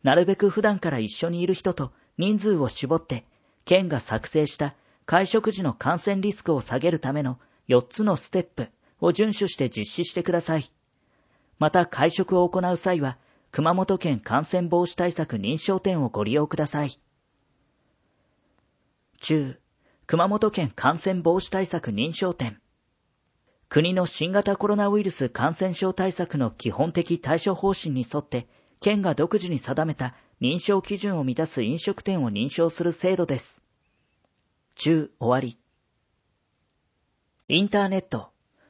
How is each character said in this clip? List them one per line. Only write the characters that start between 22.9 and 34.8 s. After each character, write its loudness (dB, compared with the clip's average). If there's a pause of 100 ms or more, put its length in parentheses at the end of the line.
国 2
の 2
新 -6
型 0
コ -2
ロ 0
ナ 2
ウ 2
イ 2
ル -2
ス -2
感 -2
染 -2
症 -2
対 0
策 -4
の 0
基 -6
本 -2
的 0
対 0
処 0
方 0
針 -6
に -2
沿 -2
っ -8
て、 -6 (320)
県 0
が 2
独 0
自 0
に -2
定 -2
め -4
た -6 (260)
認 0
証 2
基 -6
準 -2
を -2
満 -2
た 0
す -4
飲 -2
食 -6
店 0
を 0
認 -2
証 2
す -4
る 2
制 0
度 2
で -2
す。 -18 (1120)
中、 2